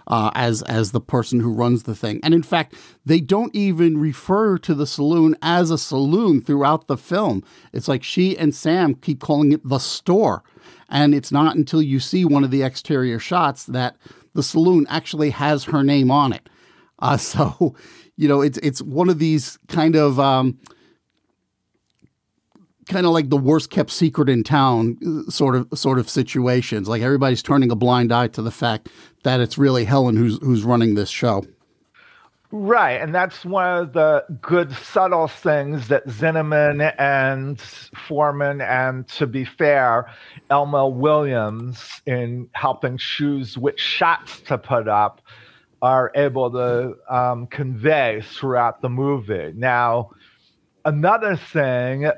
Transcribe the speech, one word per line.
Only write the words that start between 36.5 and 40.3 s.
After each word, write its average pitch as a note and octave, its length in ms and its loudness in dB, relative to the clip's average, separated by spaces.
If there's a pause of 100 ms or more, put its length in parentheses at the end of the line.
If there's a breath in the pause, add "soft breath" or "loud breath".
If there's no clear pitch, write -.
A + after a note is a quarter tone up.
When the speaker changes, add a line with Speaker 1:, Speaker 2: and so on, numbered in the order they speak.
Speaker 2:
and C3+ 600 -2 (480)
Foreman C#3+ 540 -2
and, C3 460 -2
to - 180 -4
be C3 180 -4
fair, B2+ 640 2 (440 loud breath)